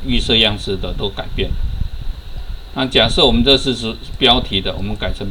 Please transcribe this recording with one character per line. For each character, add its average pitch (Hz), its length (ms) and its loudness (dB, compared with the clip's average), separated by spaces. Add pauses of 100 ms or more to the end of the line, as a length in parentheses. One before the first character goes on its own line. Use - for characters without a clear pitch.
预 123 140 2
设 117 160 2
样 110 220 4
式 98 180 -4
的 90 160 -4
都 101 160 -4
改 - 260 -8
变 - 140 0
了。 - 80 -2 (1200)
那 135 100 -2
假 117 240 4
设 - 160 4
我 117 80 6
们 117 100 4
这 135 140 6
次 131 180 -2
是 113 220 -6 (220)
标 123 200 6
题 101 220 -2
的， 92 160 -4
我 - 60 -4
们 104 120 -2
改 101 160 -2
成 101 200 -4